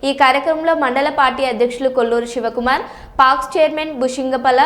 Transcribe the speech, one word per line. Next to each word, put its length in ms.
ఈ 80
కార్యక్రమంలో 600
మండల 340
పార్టీ 360
అధ్యక్షులు 440
కొల్లూరు 360
శివకుమార్, 580
పాక్స్ 380
చైర్మన్ 420
బుషింగపల 640